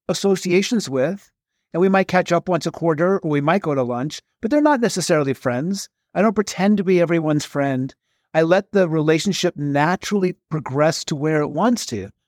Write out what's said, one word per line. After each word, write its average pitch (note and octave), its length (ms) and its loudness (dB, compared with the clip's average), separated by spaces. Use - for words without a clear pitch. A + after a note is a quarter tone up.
associations F#3 800 0
with, C3+ 420 -2
and E3+ 80 2
we F#3+ 80 4
might F#3+ 180 2
catch F3+ 240 0
up E3+ 160 0
once F3 160 0
a E3+ 60 -4
quarter, E3+ 480 0
or D#3 120 -6
we D3 120 0
might E3 180 2
go D3+ 140 -2
to C3+ 80 0
lunch, B2 400 -6
but A3 100 -4
they're D4 120 4
not D4 180 4
necessarily D#3 540 0
friends. D3 560 -4
I F3 80 0
don't G#3+ 120 2
pretend G3+ 440 0
to G3 60 -2
be F3+ 160 4
everyone's D#3 440 0
friend. C3+ 500 -4
I D#3+ 80 2
let F3+ 300 0
the F#3+ 160 2
relationship D#3+ 680 0
naturally D#3+ 800 -2
progress D3+ 560 -2
to D#3+ 100 -4
where D#3 240 0
it D3 80 -2
wants G#3 380 -2
to, G2+ 240 -8